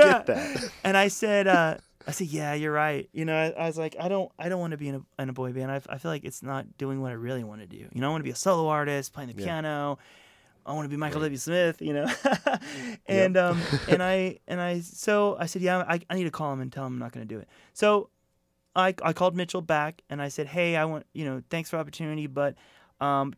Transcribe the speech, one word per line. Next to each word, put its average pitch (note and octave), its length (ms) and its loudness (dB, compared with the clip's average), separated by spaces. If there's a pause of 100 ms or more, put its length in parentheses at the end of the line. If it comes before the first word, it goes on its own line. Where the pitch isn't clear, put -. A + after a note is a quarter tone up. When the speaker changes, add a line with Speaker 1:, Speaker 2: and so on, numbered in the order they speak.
Speaker 1:
Yeah. C4+ 180 8 (120)
Speaker 2:
that. C4+ 360 -2 (140)
Speaker 1:
And G3 120 4
I G3 120 8
said, G3+ 400 2
uh, E3+ 280 4 (300)
I - 40 -4
said, F3 180 -4
"Yeah, D3 260 -4
you're D3+ 180 -2
right." D3+ 400 0
You D#3+ 120 -4
know, D#3+ 120 0
I, D#3+ 280 0
I - 20 0
was D#3+ 120 -4
like, D#3+ 220 -6
"I E3+ 80 -2
don't, F#3+ 300 -2
I D#3+ 100 -6
don't F#3 120 -2
wanna E3 160 -4
be C#3+ 120 -8
in C#3 80 -6
a, - 260 -12
in C3+ 60 -4
a C3 40 -8
boy B2+ 200 -6
band. C3 180 -4
I, C#3 180 -4
I C3+ 100 -8
feel E3 120 -6
like D3 140 -6
it's - 180 -12
not C3+ 360 -10
doing C3+ 220 -4
what C3 100 -4
I A#2+ 40 -8
really A#2+ 300 -6
wanna G#2+ 220 -14
do. - 260 -18
You A#2 80 -6
know, C3+ 80 0
I - 20 0
wanna D#3 140 -2
be C3 60 -4
a B2 60 -10
solo E3 320 -2
artist, D3 440 -2
playing C#3 180 -12
the G#2+ 80 -14
Speaker 2:
Yeah. G2+ 80 -8
Speaker 1:
piano. D3+ 520 -6 (680)
I - 80 -8
wanna D3+ 140 -6
be C#3+ 80 -6
Michael D3+ 240 -4
Speaker 2:
Right. D#3 60 0
Speaker 1:
W. C#3 120 -4
Smith," E3+ 440 0
you D#3 120 -2
know? C#3+ 120 0
<laughs> B3+ 1000 -2
And, F#3+ 300 4
Speaker 2:
Yep. F#3 80 8
Speaker 1:
um, E3+ 180 2 (140)
Speaker 2:
<laughs> - 120 -4
Speaker 1:
and F3+ 140 4
I, F#3 440 2
and F3+ 140 -4
I, F3 200 -2
so G#3 580 2
I E3+ 80 -2
said, F3+ 160 -4
"Yeah, F3+ 160 4 (100)
I, E3+ 120 2 (100)
I E3+ 40 -2
need F#3 100 0
to E3 60 0
call D3+ 220 -4
him C3 80 -4
and C3 120 -6
tell C#3 140 -6
him B2+ 80 -6
I'm B2 40 -6
not A#2+ 140 -8
gonna A#2 140 -12
do A2 120 -10
it." - 100 -14 (260)
So G#3 340 4 (680)
I, F#3 260 4
I D#3+ 100 2
called F3+ 240 2
Mitchell F3+ 260 -2
back D#3 460 0
and C#3+ 140 -6
I C#3+ 60 -4
said, C#3 180 -4
"Hey, E3+ 300 0
I D#3 100 2
want, D#3 260 -6
you D#3 140 -8
know, C3 240 -4
thanks E3 200 -4
for E3+ 60 -2
the D#3+ 40 0
opportunity, D3+ 460 -6
but, C#3+ 280 -2 (460)
um, C#3 380 2